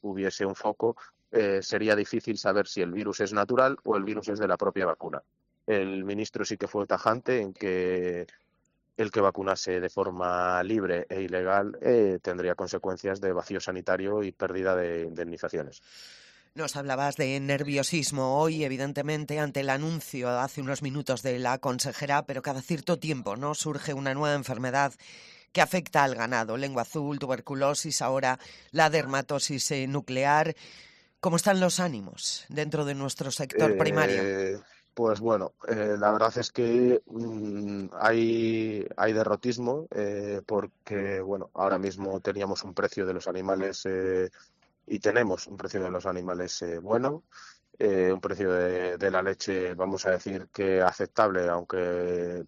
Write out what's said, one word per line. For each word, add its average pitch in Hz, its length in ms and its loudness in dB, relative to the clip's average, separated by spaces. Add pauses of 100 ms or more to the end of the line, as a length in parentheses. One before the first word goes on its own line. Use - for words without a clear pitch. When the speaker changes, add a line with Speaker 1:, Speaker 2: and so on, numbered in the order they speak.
Speaker 1:
hubiese 98 440 -4
un 95 100 -2
foco, 110 420 -2 (340)
eh, 98 300 2
sería 107 340 2
difícil 104 420 -2
saber 98 300 2
si - 140 -2
el 87 100 0
virus 104 300 -4
es 98 100 0
natural 123 540 2
o 107 100 0
el 98 80 0
virus 107 240 -6
es 104 120 -4
de 101 100 0
la 87 80 2
propia 95 280 0
vacuna. 80 380 -4 (420)
El 95 380 0
ministro 101 400 -4
sí 104 140 -6
que 101 100 -4
fue 101 180 -2
tajante 117 540 0
en 98 140 -4
que 90 760 -2 (720)
el 110 120 0
que 107 120 2
vacunase 95 580 2
de 90 100 -2
forma 90 760 0
libre 95 460 0
e 95 120 -4
ilegal, 92 600 0
eh, 104 400 4
tendría 90 320 0
consecuencias 95 680 -4
de 95 140 0
vacío 92 260 -4
sanitario 95 640 -2
y 98 100 -4
pérdida 92 440 0
de 85 300 0
indemnizaciones. 82 760 -8 (720)
Speaker 2:
Nos 147 220 -6
hablabas 139 400 -2
de 139 240 0
nerviosismo 139 1000 0
hoy, 160 240 2
evidentemente, 143 760 -4
ante 143 220 -2
el 135 100 0
anuncio 143 580 -2
hace 127 320 -2
unos 135 220 -4
minutos 135 400 -2
de 123 160 0
la 127 180 2
consejera, 139 720 -2
pero 131 160 -8
cada 135 180 -4
cierto 165 380 0
tiempo, 123 380 -2
¿no? 143 180 -4
Surge 151 380 -4
una 135 200 -2
nueva 147 220 2
enfermedad 131 580 0 (580)
que 180 100 4
afecta 156 420 4
al 135 100 4
ganado, 113 440 0
lengua 135 260 -2
azul, 147 340 -4
tuberculosis, 139 840 0
ahora 131 380 2 (320)
la 156 180 6
dermatosis, 135 840 0
eh, 135 160 -2
nuclear. 143 680 2 (640)
¿Cómo 170 160 2
están 190 220 4
los 180 200 2
ánimos - 720 -4
dentro 151 360 -2
de 143 100 -2
nuestro 139 360 -4
sector 139 400 2
Speaker 1:
Eh, - 40 4
Speaker 2:
primario? 151 460 4 (720)
Speaker 1:
pues 110 280 2
bueno, 107 320 2 (160)
eh, 107 280 2
la 104 140 6
verdad 110 260 4
es 117 140 -4
que, 123 540 4
mm, 104 800 -6 (120)
hay, 113 880 2 (120)
hay 107 160 2
derrotismo, 120 760 0
eh, 101 560 -4
porque, 98 760 -4
bueno, 95 320 -6
ahora 98 240 2
mismo 95 420 -4
teníamos 98 460 -2
un 95 80 -12
precio 98 320 -2
de 92 80 -2
los 90 140 -6
animales, 95 580 -2
eh, 92 440 0 (580)
y - 120 -4
tenemos 117 480 2
un 101 80 -14
precio 98 260 -4
de 92 80 -2
los 90 160 -4
animales, 90 560 -4
eh, 85 180 -6
bueno, 123 440 0 (560)
eh, 95 340 4
un 92 60 -2
precio 95 320 0
de, 90 460 0
de 95 140 0
la 92 100 2
leche, 92 540 -2
vamos 92 300 -2
a 95 60 2
decir 92 420 -2
que 95 280 2
aceptable, 92 680 2
aunque 87 1000 -2